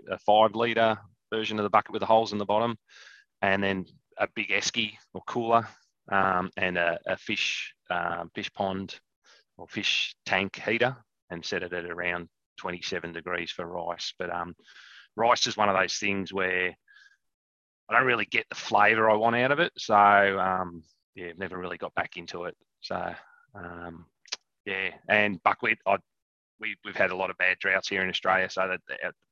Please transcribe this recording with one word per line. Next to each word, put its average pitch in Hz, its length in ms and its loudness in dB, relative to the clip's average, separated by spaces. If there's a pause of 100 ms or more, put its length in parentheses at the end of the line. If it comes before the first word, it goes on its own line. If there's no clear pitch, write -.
(100)
a 92 80 -4
five 107 360 6
litre 113 440 2 (340)
version 110 260 -2
of 107 40 0
the 104 80 -2
bucket 104 220 4
with 107 80 -4
the 101 60 -4
holes 113 260 4
in 104 60 -4
the 101 60 -4
bottom, 110 320 0 (640)
and 98 220 2
then 95 240 -2 (320)
a 101 160 0
big 104 160 -6
esky 104 420 -2 (220)
or 113 120 -10
cooler, 117 400 2 (440)
um, 95 460 2
and 90 220 0
a, 85 280 0
a 92 120 -2
fish, - 560 -6 (160)
uh, 85 340 -4 (100)
fish 104 200 -8
pond 95 440 -4 (600)
or 90 100 -18
fish - 560 -4
tank 95 400 -2
heater, 117 320 0 (320)
and 85 160 -10
set 90 180 -4
it 87 120 -8
at 87 100 -6
around 87 440 -6 (280)
twenty-seven 87 560 -8
degrees 85 380 -6
for 87 160 -8
rice. 87 520 -8
But, 87 160 -6
um, 87 220 -8 (580)
rice 117 320 2
is 110 120 -4
one 104 100 4
of 98 80 2
those 92 200 0
things 98 360 -4
where 92 420 -2 (1160)
I - 20 0
don't 123 140 4
really 117 180 2
get 113 240 -4
the - 60 -12
flavour 110 560 4
I 107 60 6
want 117 200 2
out 127 160 2
of 143 80 0
it. 175 160 0
So, - 180 0
um, 95 880 6 (320)
yeah, 90 140 -12
I've 85 100 -14
never 92 200 -8
really 87 180 -8
got - 180 -10
back 85 220 -6
into 87 280 -10
it. 87 120 -10 (240)
So, 87 320 -6 (420)
um, 87 520 -14 (580)
yeah, 95 260 -4 (180)
and 104 340 2
buckwheat, 110 440 2
I, 98 100 4 (600)
we, 107 260 -12
we've 98 120 -10
had 95 140 2
a 92 60 -4
lot 92 140 -2
of 90 60 -10
bad 92 220 2
droughts 95 300 0
here 95 140 0
in 92 60 0
Australia, 92 400 0
so 95 180 -2
that 92 220 -4
the, 67 140 -10
the 87 100 -6 (200)